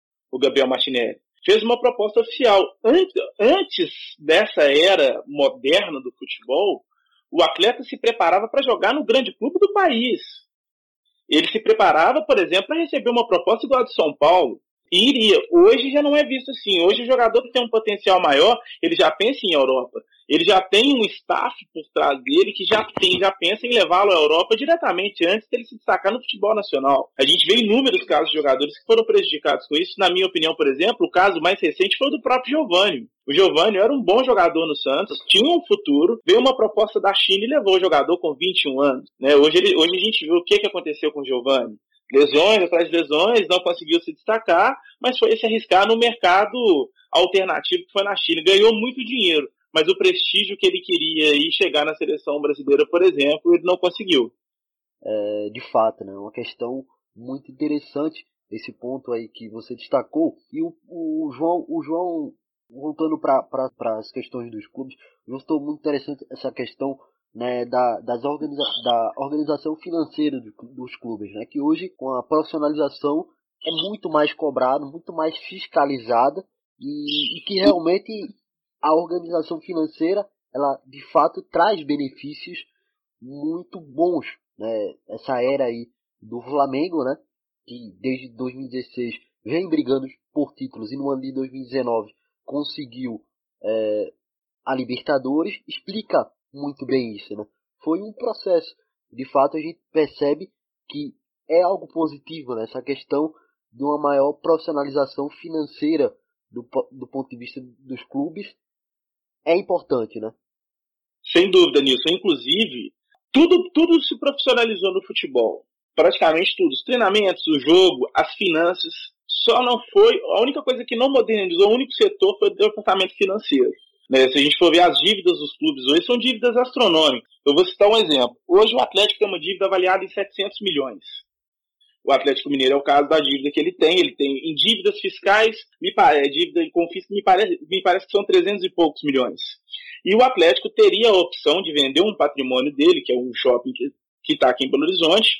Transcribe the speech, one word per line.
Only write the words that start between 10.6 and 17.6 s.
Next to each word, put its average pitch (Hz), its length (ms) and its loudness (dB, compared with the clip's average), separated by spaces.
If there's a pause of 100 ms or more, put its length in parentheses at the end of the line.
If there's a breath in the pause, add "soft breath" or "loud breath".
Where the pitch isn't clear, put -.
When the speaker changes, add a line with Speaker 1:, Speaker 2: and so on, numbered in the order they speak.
Speaker 1:
Ele 156 200 0
se 220 120 -4
preparava, 214 600 4
por 269 160 2
exemplo, 165 300 -2
pra 311 100 -4
receber 262 320 -4
uma 240 180 0
proposta 220 380 0
igual 254 160 2
a - 20 0
de - 80 -8
São 151 240 -2
Paulo. 156 420 4 (340)
E 196 160 4
iria. 220 280 4 (140)
Hoje 226 400 6
já 285 100 2
não 294 160 0
é 294 80 2
visto 254 260 -6
assim. 202 300 -2
Hoje 214 220 2
o 233 40 -8
jogador 240 360 2
que 254 80 -18
tem 247 140 -2